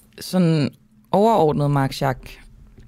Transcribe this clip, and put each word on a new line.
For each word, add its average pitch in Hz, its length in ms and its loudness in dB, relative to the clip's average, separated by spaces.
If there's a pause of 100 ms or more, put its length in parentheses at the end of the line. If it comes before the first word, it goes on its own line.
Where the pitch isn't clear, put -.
(200)
Sådan 165 500 0 (420)
overordnet, 160 600 2
Mark 139 220 0
Schack, - 460 -6 (480)